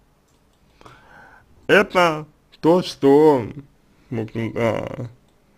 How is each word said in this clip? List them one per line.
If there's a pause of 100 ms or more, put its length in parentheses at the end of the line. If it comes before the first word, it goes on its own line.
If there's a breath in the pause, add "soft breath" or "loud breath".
(1700 soft breath)
это (340)
то,
что, (640)
в
общем-то, (480)